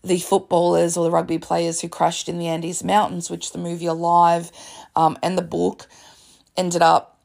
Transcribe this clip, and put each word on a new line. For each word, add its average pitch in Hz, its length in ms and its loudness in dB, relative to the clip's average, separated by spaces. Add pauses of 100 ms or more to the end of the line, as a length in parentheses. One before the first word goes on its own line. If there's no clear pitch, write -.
the 185 160 0
footballers 175 760 2
or 170 60 0
the 165 80 2
rugby 165 280 0
players 170 420 -2
who 170 80 -8
crashed 170 400 -2
in 170 80 -6
the 170 100 -4
Andes 165 360 -6
Mountains, 180 480 0
which 175 220 -10
the - 40 -10
movie 170 300 -6
Alive, 170 640 2 (440)
um, 160 280 2
and 185 120 -2
the 180 60 0
book 175 460 -4 (680)
ended 175 280 0
up 160 420 4